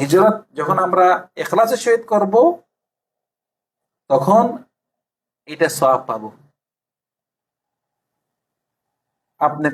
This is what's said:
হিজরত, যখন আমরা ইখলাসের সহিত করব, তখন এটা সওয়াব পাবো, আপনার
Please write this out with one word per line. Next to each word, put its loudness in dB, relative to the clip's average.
হিজরত, 2
যখন -4
আমরা 2
ইখলাসের 0
সহিত 0
করব, 0
তখন 2
এটা -2
সওয়াব 0
পাবো, -10
আপনার -2